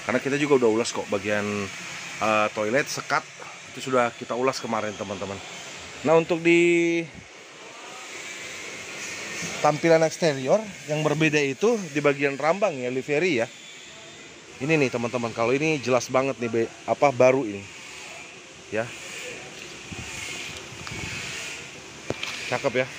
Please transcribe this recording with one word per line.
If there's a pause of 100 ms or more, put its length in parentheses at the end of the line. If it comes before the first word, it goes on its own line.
Karena
kita
juga
udah
ulas
kok
bagian, (760)
eh,
toilet,
sekat, (480)
itu
sudah
kita
ulas
kemarin
teman-teman. (680)
Nah,
untuk
di (2750)
tampilan
eksterior (300)
yang
berbeda
itu (160)
di
bagian
rambang
ya,
livery
ya. (1120)
Ini
nih
teman-teman,
kalau
ini
jelas
banget
nih,
be-, (120)
apa,
baru
ini. (1040)
Ya. (3750)
Cakep
ya. (120)